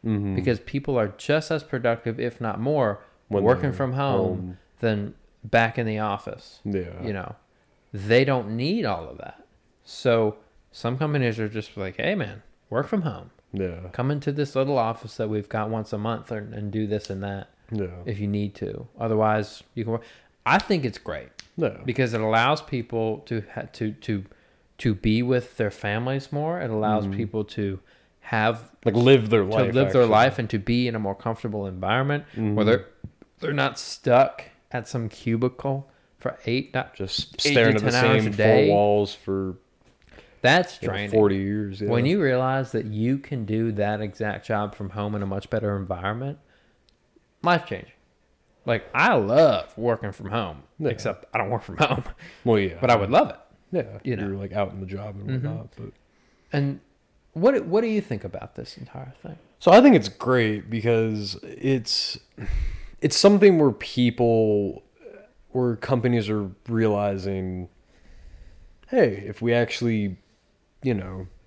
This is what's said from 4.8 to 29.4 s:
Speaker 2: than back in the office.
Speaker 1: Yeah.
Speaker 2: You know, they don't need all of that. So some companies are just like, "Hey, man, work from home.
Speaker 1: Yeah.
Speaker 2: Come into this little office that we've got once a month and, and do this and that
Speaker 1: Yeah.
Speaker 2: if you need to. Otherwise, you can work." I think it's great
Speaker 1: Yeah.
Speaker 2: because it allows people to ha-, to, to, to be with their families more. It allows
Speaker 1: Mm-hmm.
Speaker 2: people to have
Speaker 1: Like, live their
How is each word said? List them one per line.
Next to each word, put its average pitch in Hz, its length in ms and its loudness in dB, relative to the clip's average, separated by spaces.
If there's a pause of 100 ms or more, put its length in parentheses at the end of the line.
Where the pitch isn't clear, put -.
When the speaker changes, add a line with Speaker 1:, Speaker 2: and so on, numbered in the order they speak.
Speaker 2:
than 104 340 -2 (280)
back 113 360 2
in 117 80 -2
the 107 120 -4
office. 104 640 -8
Speaker 1:
Yeah. 95 380 -6
Speaker 2:
You 113 120 -6
know, 98 200 -10 (580)
they 107 320 4
don't 127 260 0
need 147 340 -2
all 85 240 -4
of 62 100 -14
that. - 260 -16 (380)
So 113 540 0 (360)
some 123 260 -6
companies 135 420 0
are 107 80 -2
just 107 280 -10
like, 95 200 -8
"Hey, 165 180 -2
man, 104 280 -6 (260)
work 123 180 -2
from 208 160 -2
home. 143 280 -8 (220)
Speaker 1:
Yeah. 90 400 -6
Speaker 2:
Come 123 180 -2
into 147 200 -4
this 143 240 -4
little 135 220 0
office 113 400 -4
that 110 140 -2
we've 104 180 -4
got 107 220 -4
once 110 220 -6
a 107 60 -4
month 110 320 -6
and, 110 220 -8
and 104 180 -8
do 107 160 -2
this 104 220 -4
and 95 140 -8
that 98 260 -8 (240)
Speaker 1:
Yeah. 104 140 -4 (180)
Speaker 2:
if 101 140 -6
you 104 80 -4
need 104 300 -2
to. - 300 -8 (140)
Otherwise, 110 640 0 (120)
you 117 100 -6
can 113 100 -4
work." 117 80 -6 (420)
I 143 140 4
think 180 260 -2
it's 117 140 -6
great 64 320 -12 (260)
Speaker 1:
Yeah. 156 300 -2
Speaker 2:
because 123 260 0
it 113 80 -2
allows 113 400 2
people 113 600 -6
to 113 220 -6 (120)
ha-, - 80 -8 (100)
to, 107 200 -4
to, 104 320 -6 (520)
to - 180 0
be 110 280 2
with 123 340 -2
their 107 140 -2
families 123 600 -6
more. 156 300 -4
It 143 80 -6
allows 107 380 0
Speaker 1:
Mm-hmm. 98 100 -4
Speaker 2:
people 107 280 -4
to 98 360 -6 (400)
have 110 500 -2 (160)
Speaker 1:
Like, 110 80 0
live 120 360 6
their 110 120 6